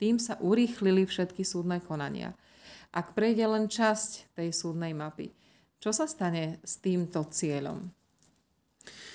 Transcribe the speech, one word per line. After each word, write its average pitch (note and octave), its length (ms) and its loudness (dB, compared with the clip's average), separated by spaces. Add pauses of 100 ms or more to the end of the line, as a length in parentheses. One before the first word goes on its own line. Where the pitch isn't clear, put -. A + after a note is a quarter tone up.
tým A3+ 160 4
sa - 240 -4
urýchlili F#3+ 640 4
všetky F#3 400 -2
súdne F3 320 -2
konania. C#3+ 560 -6 (560)
Ak - 240 -4
prejde A3 320 4
len A3 240 2
časť - 640 0
tej E3+ 160 -4
súdnej E3 480 -4
mapy, D3+ 320 -8 (480)
čo G#3+ 160 -2
sa D#4 160 0
stane E3 560 -2
s - 160 -10
týmto F3 480 0
cieľom? D3+ 640 -4 (1200)